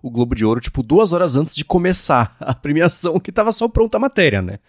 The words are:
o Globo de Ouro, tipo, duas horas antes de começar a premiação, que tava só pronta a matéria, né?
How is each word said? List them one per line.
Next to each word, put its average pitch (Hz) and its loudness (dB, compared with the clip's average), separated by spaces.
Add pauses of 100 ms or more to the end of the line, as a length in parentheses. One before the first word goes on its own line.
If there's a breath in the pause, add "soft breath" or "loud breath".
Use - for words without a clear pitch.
o 127 -10
Globo 120 0
de 110 -2
Ouro, 117 2
tipo, - -6
duas 165 4
horas 170 0
antes 156 0
de 151 -8
começar 175 0
a 131 -4
premiação, 160 0
que 180 -8
tava 214 2
só 226 -2
pronta 226 0
a 214 0
matéria, 160 0
né? 92 -8 (100)